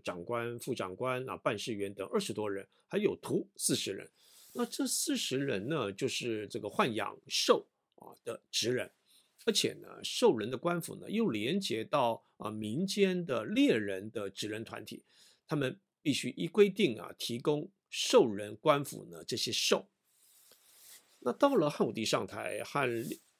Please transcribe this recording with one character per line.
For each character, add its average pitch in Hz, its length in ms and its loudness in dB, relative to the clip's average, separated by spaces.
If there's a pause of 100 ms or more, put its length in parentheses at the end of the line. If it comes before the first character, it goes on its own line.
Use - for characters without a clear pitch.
长 90 200 -6
官、 120 360 -4
副 139 120 -6
长 95 220 -4
官 127 340 -4
啊、 92 80 -6
办 110 220 0
事 113 160 -6
员 98 180 -4
等 95 140 -6
二 214 140 0
十 196 120 -4
多 107 160 -2
人， 98 160 -4 (220)
还 - 120 -4
有 185 180 2
徒 - 400 -2
四 - 180 0
十 - 180 -2
人。 - 160 -10 (440)
那 240 120 -4
这 269 220 -2
四 - 300 0
十 - 220 -2
人 110 300 -2
呢， 127 240 0
就 131 140 -2
是 113 400 -4
这 110 140 -8
个 104 80 -6
豢 147 240 2
养 104 340 -4
兽 - 400 4 (300)
啊 - 180 -20 (100)
的 117 160 -8 (120)
职 120 200 0
人。 120 160 -2 (560)
而 226 80 2
且 - 200 0
呢， - 320 -18
兽 202 320 4
人 107 120 -2
的 127 80 -4
官 170 240 -2
府 - 140 -8
呢， - 160 -12
又 214 200 2
连 117 280 0
接 113 240 -2
到 117 420 0 (120)
啊， - 120 -6
民 107 380 -2
间 185 400 2
的 113 180 -2
猎 226 320 4
人 101 360 -2
的 101 180 -4
职 - 180 -6
人 107 140 -6
团 107 220 -8
体， - 180 -14 (460)
他 156 80 -2
们 135 240 -2 (200)
必 147 120 2
须 127 240 -4
依 170 100 -2
规 202 240 6
定 165 260 2
啊， - 220 -10
提 120 220 -4
供 151 280 0 (220)
兽 156 420 6
人 104 220 -6
官 143 300 4
府 - 220 -10
呢 - 180 -14
这 123 120 -4
些 - 140 -2
兽。 - 380 2 (1300)
那 240 140 -2
到 277 240 4
了 156 120 6
汉 - 160 2
武 120 80 0
帝 110 120 -2
上 117 200 2
台， 107 380 -6
汉， 135 260 0 (520)